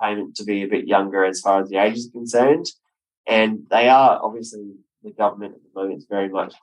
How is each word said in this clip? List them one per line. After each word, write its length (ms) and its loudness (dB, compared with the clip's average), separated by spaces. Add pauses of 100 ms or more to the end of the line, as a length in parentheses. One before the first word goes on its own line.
payment 360 -4
to 80 -12
be 180 -2
a 40 -6
bit 200 -2
younger 380 0
as 160 -4
far 200 2
as 80 -8
the 80 -4
age 200 2
is 140 -10
concerned. 540 2 (640)
And 420 0
they 180 4
are, 340 6
obviously, 520 -10 (300)
the 80 -16
government 440 -4
at 60 -20
the 180 -16
moment 200 -6
is 100 -20
very 180 -4
much 360 -8